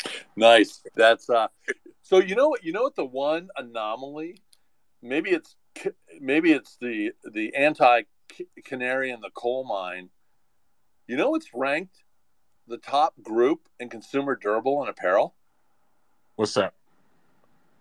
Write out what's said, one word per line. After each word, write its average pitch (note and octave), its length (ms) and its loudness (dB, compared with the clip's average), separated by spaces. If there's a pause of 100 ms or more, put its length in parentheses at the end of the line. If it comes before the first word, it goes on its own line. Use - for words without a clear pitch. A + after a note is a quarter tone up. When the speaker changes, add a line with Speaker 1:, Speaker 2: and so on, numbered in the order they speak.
(360)
Speaker 1:
Nice. A2+ 460 6 (140)
That's, A2+ 340 4
uh, A#2 180 2 (540)
so - 180 4
you F#3+ 160 2
know C4+ 140 4
what, C4+ 140 -4
you E3 100 -6
know G#3+ 100 -2
what C#4+ 120 -2
the D#3+ 100 -4
one D3 500 -4
anomaly, C3 840 -10 (600)
maybe C#3+ 280 -4
it's - 260 -2 (200)
ca-, - 160 -8 (280)
maybe D3+ 340 4
it's - 240 -6
the, A#2 360 -6 (100)
the A2 320 -8
anti-canary C3 1600 -2
in A#2 100 -14
the G2 120 -12
coal B2+ 300 -6
mine. F#2 460 -8 (960)
You A#2+ 100 -8
know G3+ 140 0
what's D#4+ 220 -6
ranked C3+ 500 -6 (640)
the A#2 100 -12
top D3 460 -2
group A#2+ 440 0 (120)
in A#2+ 100 -12
consumer C#3 460 -4
durable A#2 460 -2
and G#2+ 80 -8
apparel? G2+ 460 0 (1000)
Speaker 2:
What's G#2+ 180 -2
that? G2 200 0 (1080)